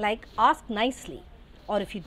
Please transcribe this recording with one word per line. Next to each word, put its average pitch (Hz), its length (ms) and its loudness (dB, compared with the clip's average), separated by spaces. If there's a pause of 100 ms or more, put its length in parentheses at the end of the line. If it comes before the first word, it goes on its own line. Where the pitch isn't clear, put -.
like, 220 180 -2 (220)
"Ask 302 220 2 (100)
nicely," 226 420 -2 (460)
or, 202 120 2
"If 190 140 -6
you 202 120 -8